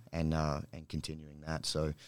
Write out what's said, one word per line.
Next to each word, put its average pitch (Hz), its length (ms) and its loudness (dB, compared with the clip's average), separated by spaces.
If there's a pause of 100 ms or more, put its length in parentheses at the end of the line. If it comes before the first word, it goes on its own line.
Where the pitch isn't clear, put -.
(120)
and, 80 240 4
uh, 76 260 4 (100)
and 80 160 -10
continuing 76 600 -6
that. 80 180 -2
So 78 260 2 (160)